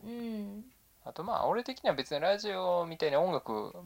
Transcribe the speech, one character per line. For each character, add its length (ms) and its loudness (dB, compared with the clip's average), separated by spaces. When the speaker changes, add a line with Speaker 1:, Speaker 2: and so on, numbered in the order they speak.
Speaker 1:
う 40 -12
ん。 560 -8
Speaker 2:
あ 80 -12
と、 100 -8
ま 200 -2
あ、 40 2
俺 160 2
的 220 -8
に 40 2
は 60 6
別 180 -4
に 80 0
ラ 160 4
ジ 160 -4
オ 320 2
み 140 -8
た 80 2
い 40 4
に 60 4
音 160 6
楽 400 -2